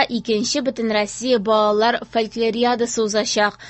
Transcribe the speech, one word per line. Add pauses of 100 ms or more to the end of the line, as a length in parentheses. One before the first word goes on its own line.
икенче
Бөтенроссия
балалар (140)
фольклориадасы
узачак. (120)